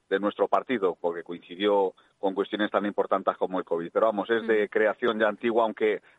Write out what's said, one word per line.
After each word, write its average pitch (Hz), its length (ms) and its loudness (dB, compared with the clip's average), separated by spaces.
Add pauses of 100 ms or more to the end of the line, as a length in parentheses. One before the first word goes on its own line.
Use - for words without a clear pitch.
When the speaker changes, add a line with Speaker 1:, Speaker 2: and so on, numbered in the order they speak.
(100)
Speaker 1:
de 98 80 2
nuestro 101 300 0
partido, 98 520 0
porque 85 220 -4
coincidió 95 720 0 (240)
con 95 160 -2
cuestiones 101 380 -2
tan 101 140 2
importantes 95 500 0
como 92 240 -4
el 85 40 -8
covid. 85 280 -4
Pero 101 140 4
vamos, 101 240 0
es 113 180 0
de 107 160 2
Speaker 2:
Ujú. 98 40 -4
Speaker 1:
creación 107 520 0
ya 110 80 4
antigua, 113 340 0
aunque 107 400 0 (160)